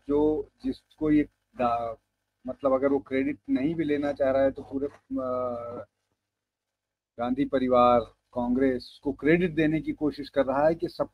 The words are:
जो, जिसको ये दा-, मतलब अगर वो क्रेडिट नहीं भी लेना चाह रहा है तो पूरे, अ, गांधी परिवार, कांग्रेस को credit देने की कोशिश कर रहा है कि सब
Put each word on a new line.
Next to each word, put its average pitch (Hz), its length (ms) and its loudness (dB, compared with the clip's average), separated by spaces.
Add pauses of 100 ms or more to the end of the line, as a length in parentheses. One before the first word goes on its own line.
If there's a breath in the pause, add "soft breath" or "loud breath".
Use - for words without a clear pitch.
जो, 151 400 0 (160)
जिसको 143 460 -6
ये 151 120 4 (340)
दा-, 117 460 -2 (440)
मतलब 131 260 -2
अगर 131 160 2
वो 139 100 2
क्रेडिट 135 400 -2 (120)
नहीं 139 240 0
भी 160 100 -2
लेना 147 280 0
चाह 139 180 0
रहा 135 120 2
है 135 80 4
तो 135 120 -12
पूरे, 139 240 -6 (260)
अ, 127 380 -4 (1700)
गांधी 127 260 -2
परिवार, 123 560 4 (340)
कांग्रेस 123 680 -2
को 143 100 -4
credit 160 420 2
देने 156 260 0
की 147 120 -6
कोशिश 143 360 -6
कर 139 160 0
रहा 135 220 0
है 165 80 2
कि 165 140 -6
सब 147 260 -6